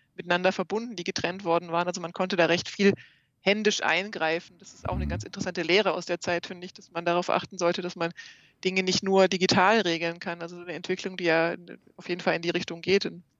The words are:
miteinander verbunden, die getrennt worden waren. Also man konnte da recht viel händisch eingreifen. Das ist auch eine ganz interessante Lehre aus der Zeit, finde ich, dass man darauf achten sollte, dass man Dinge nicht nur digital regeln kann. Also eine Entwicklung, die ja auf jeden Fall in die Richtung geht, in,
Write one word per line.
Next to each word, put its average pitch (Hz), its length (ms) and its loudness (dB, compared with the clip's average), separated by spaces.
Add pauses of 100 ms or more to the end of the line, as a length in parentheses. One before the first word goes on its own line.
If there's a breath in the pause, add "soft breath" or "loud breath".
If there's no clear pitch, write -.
(140 soft breath)
miteinander 180 380 2
verbunden, 214 440 -4
die 170 80 -6
getrennt 190 400 -4
worden 170 280 0
waren. 175 140 0
Also 180 140 -4
man 170 120 -8
konnte 190 240 -2
da 170 100 6
recht 165 220 2
viel 202 240 4 (480 loud breath)
händisch 208 420 2
eingreifen. 165 760 -2
Das - 140 -20
ist - 160 -10
auch - 60 -2
eine 147 140 -2
ganz 123 160 -4
interessante - 380 -4
Lehre 185 300 4
aus 180 140 -6
der 175 140 -4
Zeit, 175 260 -2
finde 180 180 -12
ich, 185 80 -14
dass - 200 -20
man 170 120 -6
darauf 175 260 0
achten 175 280 0
sollte, 175 240 0
dass 175 140 -8
man 170 160 -4 (520 loud breath)
Dinge 190 180 0
nicht 185 200 -2
nur 190 240 6
digital 185 540 4
regeln 170 400 -2
kann. 175 220 -8
Also 175 180 -10
eine 175 140 -10
Entwicklung, 185 420 -6
die 180 80 -4
ja 165 320 2 (400)
auf - 120 -14
jeden 175 120 -4
Fall 170 160 0
in 170 60 -6
die 170 80 -2
Richtung 170 320 -4
geht, 196 220 2
in, 175 180 -8 (180)